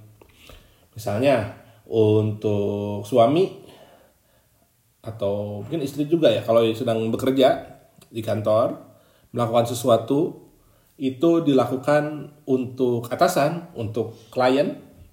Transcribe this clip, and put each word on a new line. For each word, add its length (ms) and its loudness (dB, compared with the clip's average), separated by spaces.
Misalnya, 640 -2
untuk 1200 -2
suami 560 2
atau 640 -6
mungkin 160 -6
istri 240 -6
juga 240 4
ya, 160 0
kalau 160 4
sedang 320 -2
bekerja 720 2
di 100 -8
kantor, 560 0
melakukan 320 0
sesuatu, 800 0
itu 400 2
dilakukan 880 0
untuk 640 -2
atasan, 640 0
untuk 400 -6
klien, 480 0